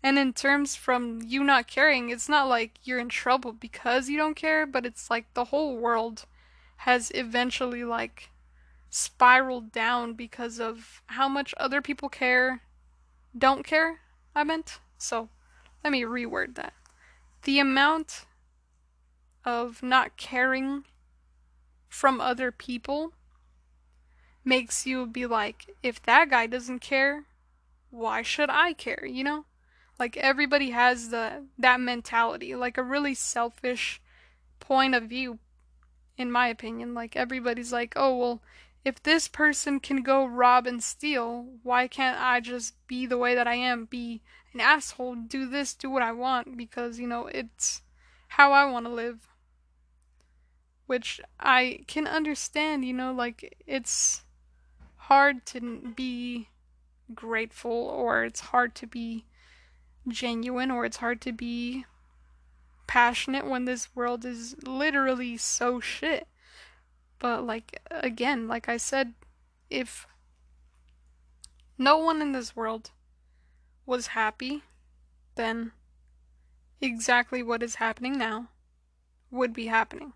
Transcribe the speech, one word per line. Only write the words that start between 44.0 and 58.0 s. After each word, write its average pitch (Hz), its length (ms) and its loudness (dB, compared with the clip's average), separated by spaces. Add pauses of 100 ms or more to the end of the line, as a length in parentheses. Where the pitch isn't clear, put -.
an 247 80 -8
asshole, 254 540 4
do 240 320 -6
this, 269 260 -4
do - 160 -10
what 262 140 0
I 233 80 0
want, 247 460 -4
because, 240 420 -8
you 247 80 -8
know, 240 220 -6
it's - 540 -6 (460)
how 277 220 8
I 277 140 8
wanna 240 260 -4
live?" 233 380 -8 (1600)
Which 247 340 -4 (180)
I 254 480 2
can 302 220 -4
understand, 302 760 -2
you 254 80 -4
know, 254 200 -4
like, 240 440 -6 (120)
it's - 560 -2 (720)
hard 277 500 4
to - 120 -12
n-, 240 380 -10
be 240 520 -8 (680)
grateful, 226 560 -6
or 233 540 0